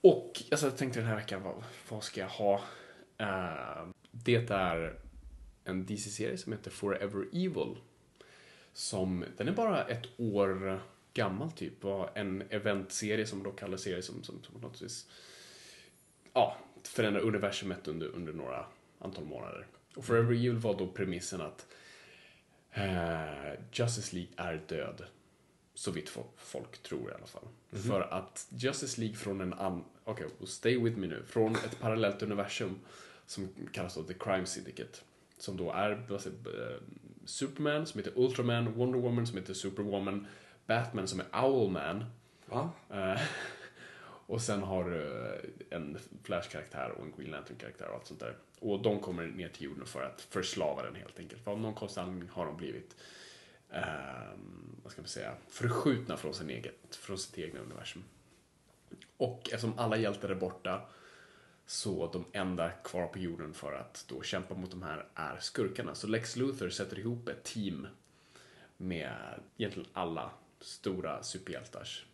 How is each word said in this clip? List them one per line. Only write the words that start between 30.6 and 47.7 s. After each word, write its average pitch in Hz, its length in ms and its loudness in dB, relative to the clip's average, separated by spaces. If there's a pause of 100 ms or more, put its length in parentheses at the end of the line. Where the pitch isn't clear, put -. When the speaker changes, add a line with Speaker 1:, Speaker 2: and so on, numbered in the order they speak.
Speaker 1:
with 117 140 4
me 95 100 0
nu. 76 200 -4
Från 110 280 6
ett 110 240 -2
parallellt 110 440 4
universum 101 560 0 (460)
som 95 240 -4 (220)
kallas 92 240 -4
då 80 80 -4
The 85 100 -6
Crime 92 320 2
Syndicate. - 540 -8 (380)
Som 95 200 -6
då 87 140 0
är, 104 380 2
vad 98 120 -2
säger, - 160 -8 (340)
eh, - 60 -6 (480)
Superman 151 600 0
som 107 140 -4
heter - 160 -2
Ultraman, 120 580 6
Wonder 127 260 4
Woman 120 280 4
som 104 100 -2
heter 92 160 -4
Superwoman, 98 760 0 (380)
Batman 110 420 2
som 92 120 -2
är - 260 2
Owlman. 98 600 4 (400)
Speaker 2:
Va? 143 240 0 (220)
Speaker 1:
Eh, 98 300 2 (500)
<laughs> - 540 -16
och 117 160 0
sen 101 220 2
har 92 260 2
du, 71 360 -2
eh, - 520 -6
en 76 200 -4 (260)
Flash-karaktär 76 720 -4
och 64 80 -8
en 78 120 -10
Green 73 140 -8
Lantern-karaktär 62 560 -10